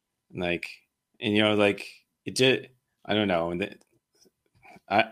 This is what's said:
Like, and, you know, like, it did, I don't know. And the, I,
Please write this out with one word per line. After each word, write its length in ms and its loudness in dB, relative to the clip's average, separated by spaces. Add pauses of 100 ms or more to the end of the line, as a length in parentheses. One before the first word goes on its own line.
(340)
Like, 360 -4 (520)
and, 120 -2
you 100 4
know, 120 4
like, 320 2 (380)
it 100 -12
did, 360 2 (340)
I 80 -4
don't 160 0
know. 220 -2
And 100 -4
the, 120 -8 (1160)
I, 220 2